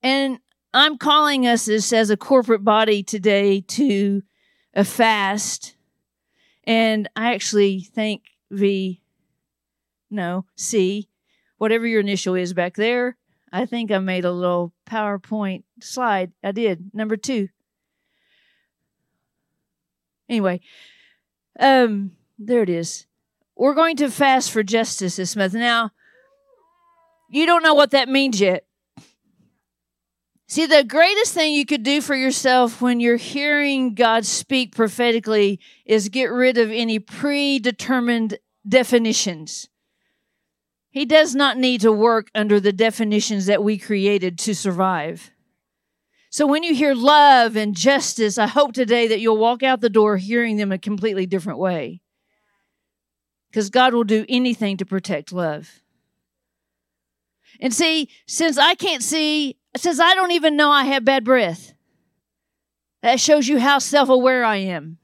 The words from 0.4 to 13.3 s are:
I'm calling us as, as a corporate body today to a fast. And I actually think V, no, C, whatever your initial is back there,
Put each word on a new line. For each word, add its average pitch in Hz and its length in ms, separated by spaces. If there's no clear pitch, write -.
I'm 285 240
calling 294 480
us 233 220
as, 214 240
as 220 180
a 208 60
corporate 226 480
body 214 380
today 202 580
to 202 600
a 202 80
fast. 208 920
And 220 500
I 233 200
actually 196 460
think 214 420
V, 196 520
no, 185 360
C, 202 520
whatever 226 280
your 226 140
initial 196 340
is 180 200
back 180 220
there, 247 400